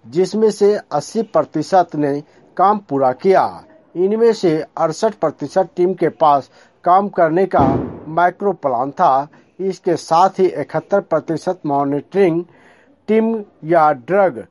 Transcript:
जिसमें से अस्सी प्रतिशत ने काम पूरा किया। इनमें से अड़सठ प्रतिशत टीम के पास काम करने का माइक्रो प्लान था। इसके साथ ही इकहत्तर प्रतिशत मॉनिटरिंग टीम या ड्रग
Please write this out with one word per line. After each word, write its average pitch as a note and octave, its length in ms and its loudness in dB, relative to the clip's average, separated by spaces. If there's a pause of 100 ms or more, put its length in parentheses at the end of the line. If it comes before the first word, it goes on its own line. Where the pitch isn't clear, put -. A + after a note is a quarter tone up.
जिसमें F#3 440 0
से G3+ 280 2 (120)
अस्सी F3+ 300 -4
प्रतिशत E3+ 720 0
ने D3 280 -2 (340)
काम G3+ 200 2
पूरा C3+ 340 -2
किया। B2+ 520 0 (320)
इनमें G#3+ 380 2
से D#3+ 320 -2 (120)
अड़सठ E3 360 -2
प्रतिशत D#3+ 640 -4
टीम F#3 180 0
के F3 160 -2
पास D3 400 2 (340)
काम F#3+ 240 4
करने F3 380 2
का F3 200 2 (420)
माइक्रो F3 460 -2
प्लान C3+ 380 -4
था। C#3+ 360 0 (320)
इसके F#3 360 -2
साथ E3+ 340 2
ही F#3+ 160 0
इकहत्तर D#3+ 560 -2
प्रतिशत E3 640 -4
मॉनिटरिंग C#3+ 800 0 (640)
टीम A3 360 0 (200)
या D#3 280 2
ड्रग C3+ 600 -2